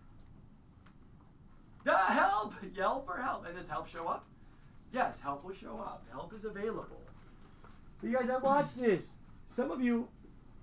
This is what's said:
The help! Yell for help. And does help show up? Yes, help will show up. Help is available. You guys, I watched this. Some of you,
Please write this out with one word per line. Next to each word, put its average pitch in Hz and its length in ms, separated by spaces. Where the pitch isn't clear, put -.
The 285 120
help! 302 580
Yell 233 300
for 247 140
help. 233 260
And 170 100
does 165 120
help 156 200
show 165 200
up? - 160
Yes, - 280
help 143 240
will 190 100
show - 240
up. - 340
Help 170 220
is 202 100
available. - 560
You 220 100
guys, 247 180
I 254 80
watched 269 420
this. 214 260
Some 277 160
of 302 100
you, 240 280